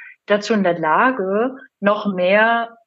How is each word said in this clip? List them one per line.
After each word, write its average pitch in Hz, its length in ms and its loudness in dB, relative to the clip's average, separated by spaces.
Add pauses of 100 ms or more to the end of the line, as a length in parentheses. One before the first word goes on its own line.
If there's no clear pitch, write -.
(260)
dazu 208 280 -2
in 208 100 0
der 170 160 0
Lage, 202 760 0 (260)
noch 208 320 -2
mehr 214 720 0